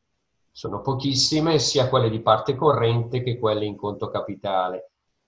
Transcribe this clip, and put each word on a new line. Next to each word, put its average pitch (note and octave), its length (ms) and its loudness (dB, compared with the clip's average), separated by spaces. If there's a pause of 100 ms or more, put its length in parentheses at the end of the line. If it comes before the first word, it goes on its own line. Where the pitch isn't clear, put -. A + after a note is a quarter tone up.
(520)
Sono G2+ 300 -8
pochissime, C#3+ 760 0
sia B2+ 300 2
quelle A#2+ 220 2
di A2 100 -2
parte A2 340 2
corrente A#2 680 2
che A#2+ 160 -4
quelle G#2+ 260 0
in G#2 100 -4
conto G2+ 360 -6
capitale. F#2+ 840 -4 (360)